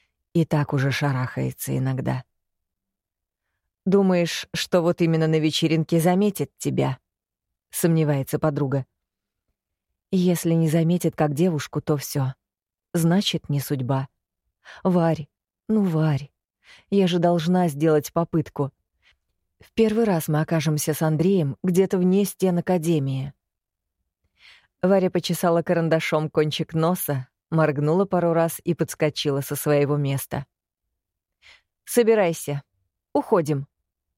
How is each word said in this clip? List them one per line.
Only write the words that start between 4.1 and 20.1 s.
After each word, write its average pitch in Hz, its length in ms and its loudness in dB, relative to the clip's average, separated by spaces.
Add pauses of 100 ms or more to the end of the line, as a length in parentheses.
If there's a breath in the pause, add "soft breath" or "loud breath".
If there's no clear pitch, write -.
что - 280 0
вот 170 200 0
именно 160 260 2
на 160 120 2
вечеринке 160 600 0
заметит 180 580 0
тебя?» — 135 420 -2 (720)
сомневается 151 680 0
подруга. 139 480 -2 (1300)
«Если 175 420 0
не 165 160 2
заметит 165 460 0
как 151 180 0
девушку, 156 480 -2
то 151 160 -2
всё. 131 360 -4 (600)
Значит, 170 560 0
не 143 100 -2
судьба. 135 480 -4 (760 loud breath)
Варь, 165 440 2 (400)
ну, 214 160 2
Варь, 156 480 0 (580 loud breath)
я 196 180 4
же 175 120 0
должна 175 480 2
сделать 151 460 0
попытку. 156 580 -2 (880 soft breath)
В - 140 -20
первый 220 320 2
раз 175 220 0